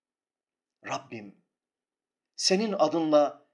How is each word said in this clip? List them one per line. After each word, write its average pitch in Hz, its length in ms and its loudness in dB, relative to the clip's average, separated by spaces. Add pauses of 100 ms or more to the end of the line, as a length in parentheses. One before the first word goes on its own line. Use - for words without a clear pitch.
(880)
"Rabbim, 113 580 -14 (920)
senin 202 360 0
adınla 151 800 2